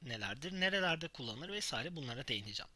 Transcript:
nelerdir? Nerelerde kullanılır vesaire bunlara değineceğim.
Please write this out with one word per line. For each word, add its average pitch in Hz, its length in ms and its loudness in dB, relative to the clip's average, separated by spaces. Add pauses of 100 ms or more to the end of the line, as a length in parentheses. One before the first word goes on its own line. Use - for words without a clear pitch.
nelerdir? 113 500 -4
Nerelerde 185 560 4
kullanılır 131 420 -6
vesaire 180 460 0
bunlara 131 320 -4
değineceğim. 104 480 -4